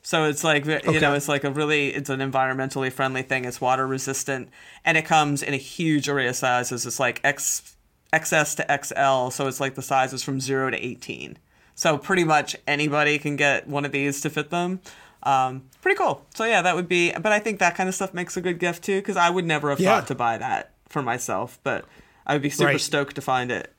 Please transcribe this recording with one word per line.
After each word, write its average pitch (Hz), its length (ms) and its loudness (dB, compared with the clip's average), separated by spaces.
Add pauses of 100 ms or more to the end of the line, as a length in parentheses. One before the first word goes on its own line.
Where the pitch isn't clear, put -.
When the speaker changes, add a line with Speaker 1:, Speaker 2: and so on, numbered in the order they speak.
Speaker 1:
So 160 240 0
it's 147 180 0
like, 147 220 2
ve-, 156 80 0
you 151 60 0 (100)
Speaker 2:
Okay. 156 120 4
Speaker 1:
know, 147 120 4
it's 143 160 0
like 143 160 0
a 143 60 0
really, 147 400 2
it's 143 180 -6
an 135 120 -2
environmentally 131 680 0
friendly 131 300 -2
thing. 131 240 -2
It's 123 160 -8
water 131 260 2
resistant, 135 640 -4 (380)
and 160 100 4
it 156 80 2
comes 147 380 4
in 143 100 -4
a 135 60 -2
huge 151 500 0
array 139 200 2
of 123 80 -2
sizes. 123 500 0
It's 117 120 -6
like 123 240 0
X, - 540 -2 (340)
X 160 220 0
S 151 220 2
to - 180 -2
X 143 240 -2
L. 131 340 2
So 139 180 -4
it's - 120 -6
like 131 140 -2
the 131 80 -8
sizes 131 400 0
from 135 180 -4
zero 135 300 0
to 90 120 -4
eighteen. 73 540 -10 (380)
So 160 220 2
pretty 180 260 0
much 156 320 2 (120)
anybody 147 520 2
can 147 160 -4
get 139 320 2
one 143 200 -4
of 131 60 -6
these 143 280 -2
to 151 100 -4
fit 147 200 -4
them. 180 300 -2 (420)
Um, 131 400 0 (180)
pretty 392 160 2
cool. 311 380 -2
So 220 100 -4
yeah, 220 160 4
that 175 160 2
would 180 100 -2
be, 175 260 2
but 208 200 0
I 208 60 4
think 208 220 -2
that 175 160 4
kind 185 120 0
of 185 60 -4
stuff 190 180 -4
makes 180 240 -6
a 180 60 -4
good 175 160 -2
gift 170 260 -4
too, 196 160 0
'cause 196 160 -4
I 175 140 4
would 175 160 -2
never 147 240 0
have 143 100 0
Speaker 2:
Yeah. 190 180 6
Speaker 1:
thought - 100 -4
to 139 60 -2
buy 117 220 0
that 107 360 -4 (180)
for 151 100 -2
myself, 120 640 -4
but 120 220 -2 (400)
I 143 80 2
would 143 80 0
be 143 80 0
super 143 220 2
Speaker 2:
Right. 131 80 2
Speaker 1:
stoked 143 340 -2
to 143 80 -8
find 127 280 0
it 92 280 -4